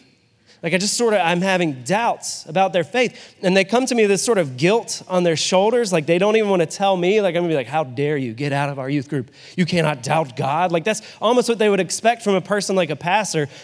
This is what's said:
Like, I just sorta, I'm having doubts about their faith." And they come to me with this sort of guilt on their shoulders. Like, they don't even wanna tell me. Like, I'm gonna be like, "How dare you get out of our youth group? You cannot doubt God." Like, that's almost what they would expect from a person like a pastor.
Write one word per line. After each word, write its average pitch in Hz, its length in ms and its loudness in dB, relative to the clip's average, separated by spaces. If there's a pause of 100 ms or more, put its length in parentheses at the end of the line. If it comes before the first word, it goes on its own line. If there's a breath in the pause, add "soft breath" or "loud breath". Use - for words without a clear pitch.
(640 soft breath)
Like, 170 100 -2
I 185 60 2
just 202 180 -2
sorta, 220 260 2
I'm 175 180 2
having 175 420 0
doubts 196 640 -2
about 180 260 0
their 175 100 2
faith." - 580 -4
And 185 140 4
they 190 80 4
come 240 220 2
to 247 100 0
me 220 80 4
with 202 80 4
this 190 120 2
sort 226 140 2
of 139 200 -2
guilt 190 500 0
on 180 160 0
their 170 120 2
shoulders. 208 560 0
Like, 160 160 0
they 170 100 4
don't 208 180 2
even 220 140 2
wanna 180 160 2
tell 196 320 0
me. 185 240 2
Like, 180 140 0
I'm 175 60 0
gonna 170 100 0
be 160 40 0
like, 127 120 -2
"How 151 160 -2
dare 143 340 -4
you 127 160 -4
get 139 200 -4
out 143 160 -2
of 139 100 -8
our 131 100 -6
youth 143 200 -2
group? 135 220 -6 (240 loud breath)
You 180 100 0
cannot 151 380 0
doubt 147 320 -2
God." 151 360 -2
Like, 170 120 0
that's 214 180 -2 (180 loud breath)
almost 240 300 2
what 233 100 0
they 214 100 4
would 196 100 2
expect 226 440 0
from 202 120 2
a 180 60 0
person 196 340 -2
like 175 140 0
a 151 60 -4
pastor. 170 540 -2 (140 loud breath)